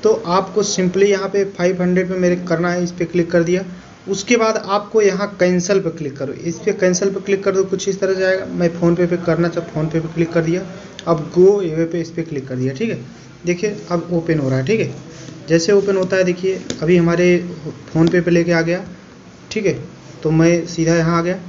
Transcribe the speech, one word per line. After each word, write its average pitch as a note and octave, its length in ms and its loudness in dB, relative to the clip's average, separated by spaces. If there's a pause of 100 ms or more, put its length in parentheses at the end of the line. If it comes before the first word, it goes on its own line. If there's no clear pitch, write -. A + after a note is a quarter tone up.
तो C#3+ 240 2
आपको F#3+ 360 0
simply F#3 400 2
यहाँ G3 260 2
पे G3 160 0
फ़ाइव F3+ 360 0
हंड्रेड F3+ 280 2
पे F#3 60 -4
मेरे F3+ 200 2
करना F3 360 -2
है, F3+ 120 -2
इस F3 80 -4
पे - 140 -4
क्लिक E3+ 260 0
कर E3+ 120 4
दिया। F3+ 200 0 (460)
उसके G3 280 0
बाद A3 280 2
आपको G#3 360 0
यहाँ G3 260 2 (120)
कैंसिल F3+ 400 2
पे E3 100 -2
क्लिक D3 280 -8
करो, C3+ 160 -6
इस D#3 220 -6
पे - 160 -2
कैंसिल F#3 380 2
पे F#3+ 100 -4
क्लिक F#3+ 240 -2
कर G3 80 2
दो, F#3+ 120 2
कुछ F#3 260 -4
इस F#3+ 100 -4
तरह F#3+ 140 0
से F#3+ 100 0
आएगा। F#3 220 0
मैं F3 240 0
PhonePe E3+ 400 2
पे F3 80 0
करना E3+ 300 0
चाह, E3 180 -4
PhonePe D#3 360 -2
पे D#3+ 120 -8
क्लिक E3 200 -2
कर E3+ 80 2
दिया। E3 200 0 (460)
अब D#3 260 -2
go F3 100 6
away F3+ 480 4
पे E3+ 100 -2
इस E3 80 -6
पे E3 140 -6
क्लिक C#3 240 -6
कर C3 80 -6
दिया, B2+ 180 -2
ठीक A3+ 160 -4
है। E3+ 80 -4 (480)
देखिए F3+ 300 -2 (160)
अब E3+ 200 -2
ओपन D#3+ 280 0
हो C3 100 0
रहा C3 100 2
है, C3 60 -2
ठीक A3 140 2
है। D3+ 100 -2 (600)
जैसे E3 220 2
ओपन G3 260 4
होता F#3 200 0
है F#3 60 4
देखिए F#3 360 -2 (220)
अभी F3 160 4
हमारे E3+ 300 4 (680)
PhonePe E3+ 280 4
पे E3+ 100 0
लेके E3+ 200 4
आ E3 100 4
गया, F3 220 -2 (680)
ठीक G#3+ 140 -2
है। C#3+ 140 0 (440)
तो D#3 80 2
मैं E3 360 4
सीधा E3 280 0
यहाँ E3+ 220 2
आ E3 40 2
गया। F3+ 280 -2